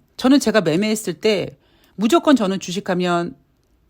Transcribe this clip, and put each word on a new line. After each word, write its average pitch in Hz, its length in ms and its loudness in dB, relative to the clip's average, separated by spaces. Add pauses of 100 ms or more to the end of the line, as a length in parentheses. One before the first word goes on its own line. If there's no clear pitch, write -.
(180)
저는 262 220 4
제가 214 220 0
매매했을 190 540 -2
때 196 420 -4 (380)
무조건 302 400 2
저는 190 240 0
주식하면 180 760 -4 (540)